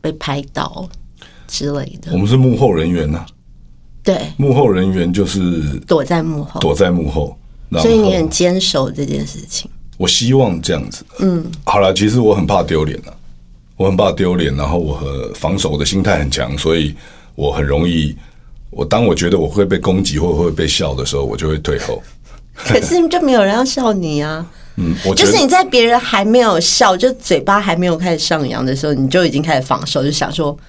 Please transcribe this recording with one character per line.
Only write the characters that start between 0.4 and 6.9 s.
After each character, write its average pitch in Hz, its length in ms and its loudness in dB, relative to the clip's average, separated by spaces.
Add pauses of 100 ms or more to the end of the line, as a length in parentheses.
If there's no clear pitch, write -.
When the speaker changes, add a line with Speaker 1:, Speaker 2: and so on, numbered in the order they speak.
Speaker 1:
到 - 340 -8 (580)
之 - 260 -6
类 139 280 -8
的。 - 120 -12
Speaker 2:
我 85 40 0
们 95 100 2
是 120 120 4
幕 127 180 4
后 120 160 4
人 80 160 0
员 80 260 0
啊。 - 120 -6 (760)
Speaker 1:
对。 190 160 2 (200)
Speaker 2:
幕 139 160 2
后 135 120 4
人 95 240 2
员 90 220 0
就 95 140 0
是 82 600 -2
Speaker 1:
躲 185 160 2
在 170 200 -2
幕 156 200 -4
后。 - 160 -10
Speaker 2:
躲 - 160 2
在 92 160 4